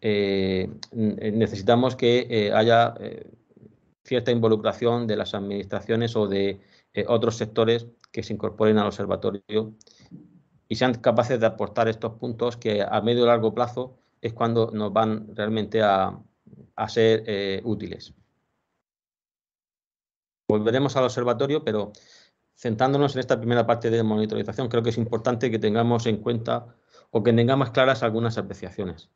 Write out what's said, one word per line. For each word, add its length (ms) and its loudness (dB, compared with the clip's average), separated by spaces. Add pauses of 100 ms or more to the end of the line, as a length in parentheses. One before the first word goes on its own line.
eh, 680 0 (220)
n-, 400 -2
necesitamos 640 2
que, 340 2
eh, 240 0
haya, 460 4
eh, 320 -14 (720)
cierta 300 0
involucración 760 2
de 100 -2
las 180 -6
administraciones 800 -2
o 100 2
de, 340 -2 (340)
eh, 140 -2
otros 280 2
sectores 500 0 (240)
que 140 -8
se 80 -8
incorporen 460 2
al 80 2
observatorio 840 -4 (960)
y 60 -4
sean 200 2
capaces 440 2
de 80 2
aportar 420 0
estos 260 -4
puntos 420 -6
que 260 -2
a 200 0
medio 200 2
y 40 4
largo 280 4
plazo 440 -4 (220)
es 120 -6
cuando 400 0
nos 200 -4
van 440 -2
realmente 440 -2
a, 380 2 (560)
a 140 -6
ser, 380 4
eh, 380 -4
útiles. 500 -8 (2250)
Volveremos 500 2
al 80 2
observatorio, 600 -2
pero 280 -4 (640)
centrándonos 600 0
en 60 -4
esta 180 0
primera 280 2
parte 240 0
de 120 2
monitorización, 680 -2
creo 140 0
que 80 0
es 80 -2
importante 520 -2
que 80 -2
tengamos 480 2
en 120 0
cuenta 580 -4 (340)
o 120 0
que 100 4
tengamos 380 4
claras 320 2
algunas 360 -2
apreciaciones. 760 -10